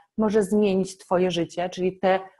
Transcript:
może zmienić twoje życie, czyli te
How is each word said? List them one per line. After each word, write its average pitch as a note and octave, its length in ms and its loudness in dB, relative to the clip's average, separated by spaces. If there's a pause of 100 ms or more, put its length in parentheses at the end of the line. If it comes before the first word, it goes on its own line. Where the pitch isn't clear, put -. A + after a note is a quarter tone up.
(180)
może G#3+ 260 2
zmienić F#3+ 540 0
twoje F#3 340 0
życie, F3 380 -4
czyli F#3 300 -4
te F#3+ 200 2 (200)